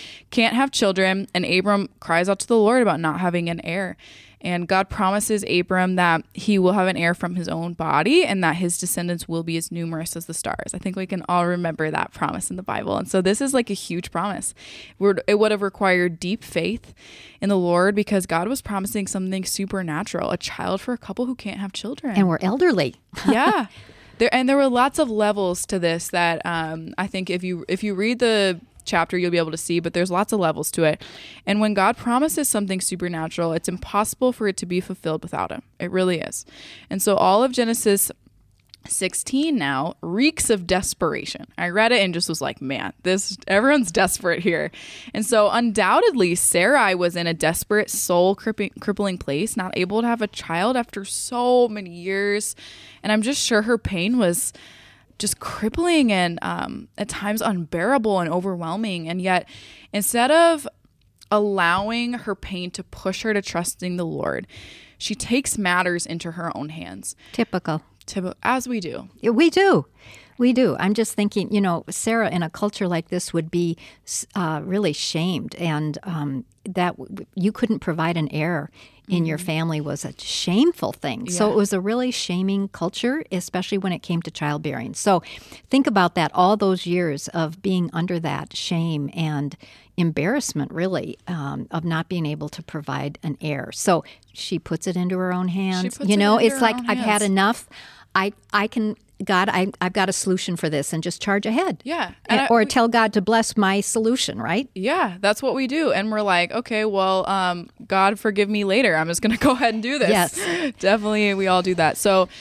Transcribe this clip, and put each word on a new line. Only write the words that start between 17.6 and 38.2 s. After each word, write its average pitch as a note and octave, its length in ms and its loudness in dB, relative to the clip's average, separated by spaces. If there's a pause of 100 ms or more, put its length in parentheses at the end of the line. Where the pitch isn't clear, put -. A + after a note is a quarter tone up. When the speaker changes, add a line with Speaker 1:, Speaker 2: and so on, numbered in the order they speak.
Speaker 1:
because G3+ 320 0
God F3 220 0
was C4+ 120 -4
promising G3+ 460 -4
something F#3+ 380 -4
supernatural, F#3 880 -4
a - 40 -2
child - 440 -4
for B3 120 -6
a A#3 60 -4
couple B3 280 -6
who B3+ 100 -4
can't - 240 -10
have G3 120 -8
children. A#3 440 -6
Speaker 2:
And F#3+ 120 6
we're D#3+ 120 0
elderly. G3 560 2 (180)
<laughs> - 140 -2
Speaker 1:
Yeah. C#4 380 4 (520)
There, A#3 160 2
and B3+ 140 2
there C#4 80 4
were C#4 120 4
lots B3+ 300 2
of D4 100 4
levels G#3 580 0
to G3 120 -2
this E3+ 300 0
that, E3+ 360 0
um, D#3+ 540 -6
I F#3+ 80 -2
think F#3+ 240 -6
if F3+ 140 -4
you, F3+ 240 -4
if F#3 160 -2
you G#3 100 -2
read A3 240 0
the G3+ 420 2 (240)
chapter, E3+ 320 0
you'll F3 140 0
be E3+ 80 2
able D#3+ 140 0
to E3 40 -8
see, E3+ 220 -2
but E3 160 -4
there's F3+ 160 0
lots F#3+ 220 0
of G#3 80 0
levels D#3+ 320 0
to E3+ 100 0
it. D#3 180 2 (460)
And G3+ 140 2
when G#3+ 120 2
God G3 240 2
promises C#4 520 0
something F#3+ 320 -2
supernatural, E3+ 720 -4
it's E3+ 160 -2
impossible G#3+ 640 0
for G#3+ 160 -2
it F#3+ 80 -2
to F#3+ 100 -8
be F3+ 140 -2
fulfilled E3 420 -6
without A#2 300 -6
him. - 100 -12 (160)
It F3+ 140 -8
really F3+ 260 2
is. - 260 -8 (460)
And G3 100 -4
so G3+ 160 4
all G3+ 280 6
of B3+ 80 0
Genesis A3+ 580 2 (800)